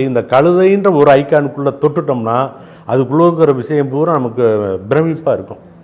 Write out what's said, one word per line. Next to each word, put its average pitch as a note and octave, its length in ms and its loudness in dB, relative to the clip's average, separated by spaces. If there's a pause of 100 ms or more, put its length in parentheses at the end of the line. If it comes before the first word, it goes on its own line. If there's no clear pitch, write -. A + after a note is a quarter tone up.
இந்த A#2+ 120 -2 (120)
கழுதைன்ற F#3 580 2 (100)
ஒரு D3 100 6 (100)
ஐகானுக்குள்ள C#3+ 500 -2 (140)
தொட்டுட்டோம்னா C3 520 -2 (560)
அதுக்குள்ள C3+ 360 2
இருக்கிற D#3+ 240 2 (100)
விஷயம் C#3+ 320 -2
பூரா D#3 240 0
நமக்கு A#2+ 260 -2 (460)
பிரமிப்பா D#3 480 -2
இருக்கும். - 240 -16 (220)